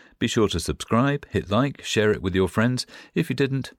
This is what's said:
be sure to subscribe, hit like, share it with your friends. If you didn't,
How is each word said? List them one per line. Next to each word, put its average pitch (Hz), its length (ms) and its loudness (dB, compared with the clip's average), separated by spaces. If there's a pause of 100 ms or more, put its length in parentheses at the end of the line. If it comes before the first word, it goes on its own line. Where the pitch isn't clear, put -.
(180)
be 117 80 0
sure 110 220 2
to - 120 -4
subscribe, 139 680 -2
hit - 200 -4
like, 131 320 0
share 107 300 2
it 92 80 -4
with 92 140 -2
your 95 140 4
friends. 123 360 0 (300)
If 170 160 0
you 127 60 -4
didn't, 135 420 -2